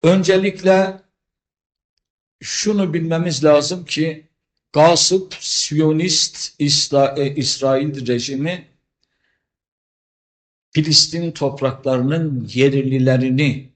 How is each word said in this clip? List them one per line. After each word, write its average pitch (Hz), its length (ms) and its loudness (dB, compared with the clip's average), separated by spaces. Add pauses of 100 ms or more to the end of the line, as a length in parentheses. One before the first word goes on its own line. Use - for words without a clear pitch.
Öncelikle 190 960 2 (1400)
şunu 196 520 -2
bilmemiz 165 500 -2
lazım 151 420 2
ki 156 420 -4 (460)
gasıp, 175 680 4
Siyonist - 1200 -2
İsra-, 143 600 0
e, 139 160 -2
İsrail 135 720 -2
rejimi 139 600 -4 (2000)
Filistin 160 600 0
topraklarının 135 1200 -2
yerlilerini 131 1200 2